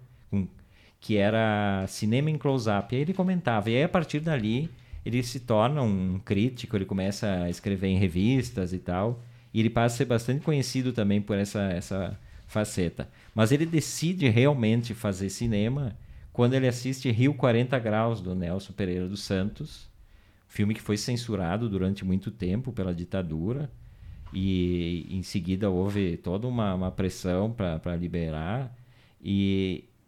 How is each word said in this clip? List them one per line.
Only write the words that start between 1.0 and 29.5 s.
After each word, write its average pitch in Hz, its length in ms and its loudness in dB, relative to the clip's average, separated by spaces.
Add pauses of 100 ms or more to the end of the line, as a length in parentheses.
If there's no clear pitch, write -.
era 104 720 2
Cinema 123 420 0
em 156 80 0
Close-Up. 113 560 0
E 123 40 0
aí 139 40 0
ele 165 120 0
comentava. 165 580 0
E 117 60 4
aí, 143 60 4
a - 60 2
partir 151 300 0
dali, 143 500 0 (360)
ele 117 180 0
se 120 160 -6
torna 120 420 2
um 92 420 0
crítico, - 520 0
ele 95 100 2
começa 95 580 -2
a 87 60 0
escrever 95 380 -2
em 92 100 4
revistas 95 720 2
e 92 60 -4
tal. 101 460 -2 (300)
E 113 60 2
ele 113 100 4
passa 120 260 2
a - 20 -10
ser 135 80 2
bastante 123 380 0
conhecido 131 500 0
também 104 280 2
por 104 160 -2
essa, 101 240 -2 (100)
essa 95 480 -4 (260)
faceta. - 640 -2 (260)
Mas 110 180 4
ele 147 140 4
decide 165 640 0
realmente 117 640 4
fazer 98 360 -2
cinema 117 640 -2 (360)
quando 120 240 4
ele 131 120 4
assiste 123 420 -2
Rio 123 240 4
quarenta 123 460 2
Graus, 113 420 0
do 92 140 -4
Nelson 92 380 -4
Pereira 92 340 -2
dos 98 160 -6
Santos, 101 640 -4 (580)
filme 104 260 0
que - 80 -6
foi 104 160 0
censurado 113 720 -2
durante 95 360 0
muito 95 240 0
tempo 101 420 -2
pela 92 220 -2
ditadura, 87 800 -4 (600)
e 87 800 0
em 92 120 -4
seguida 95 480 -2
houve 92 480 0
toda 101 300 -4
uma, 113 260 0
uma 92 180 -2
pressão 92 600 0
pra, 90 280 -2
pra 87 160 -4
liberar, 85 800 -4 (480)
e, 98 600 0 (240)